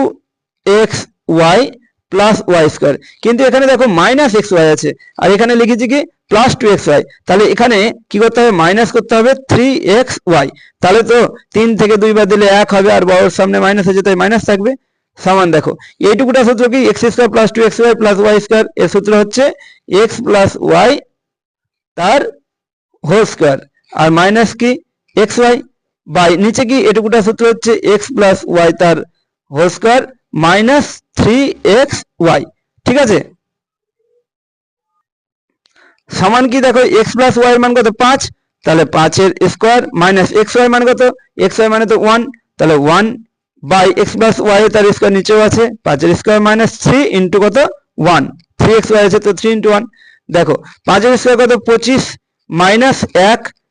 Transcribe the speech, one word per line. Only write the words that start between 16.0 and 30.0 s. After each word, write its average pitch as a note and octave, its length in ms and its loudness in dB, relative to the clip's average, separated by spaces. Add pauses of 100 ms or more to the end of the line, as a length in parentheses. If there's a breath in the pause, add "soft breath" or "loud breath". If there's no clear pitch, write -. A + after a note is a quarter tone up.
এইটুকুটা B3 380 0
সূত্র A#3+ 160 0 (100)
কি? C4+ 60 0 (120)
এক্স - 100 -6 (120)
স্কয়ার A#3+ 200 0
plus A3+ 220 2
টু A3+ 120 -2
এক্স G3+ 140 -6
ওয়াই A#3 200 2
plus G#3 220 0
ওয়াই G#3 220 2
স্কয়ার। A3 200 0 (160)
এর F3+ 120 0
সূত্র G3+ 180 -2 (100)
হচ্ছে G#3 220 -2 (640 loud breath)
x - 20 -14 (180)
plus G3+ 240 2 (360)
y B3+ 40 2 (1080)
তার G#3+ 220 0 (880)
হোল G#3 140 2 (100)
স্কয়ার, C#3+ 240 0 (440)
আর D#3 60 2 (120)
মাইনাস G#3 300 2 (100)
কি? A#3+ 120 0 (520)
এক্স G#3+ 180 -4
ওয়াই A#3+ 140 2 (520)
by F3 220 0 (160)
নিচে A#3 240 -2
কি? C4+ 80 0 (120)
এটুকুটা G3+ 380 0
সূত্র A3+ 240 -2
হচ্ছে A3+ 200 -4 (280)
x - 20 -14 (160)
plus G3 200 2 (280)
y E3+ 40 2 (120)
তার E3+ 160 0 (580)
হোল E3+ 220 0
স্কয়ার A#3+ 240 0 (440)